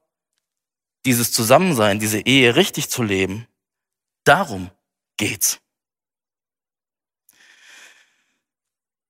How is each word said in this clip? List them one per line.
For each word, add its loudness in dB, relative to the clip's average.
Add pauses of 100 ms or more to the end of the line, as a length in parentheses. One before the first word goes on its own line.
(1040)
dieses 0
Zusammensein, 2
diese -2
Ehe 2
richtig -2
zu -4
leben, -4 (800)
darum 0 (460)
geht's.“ -4 (3500)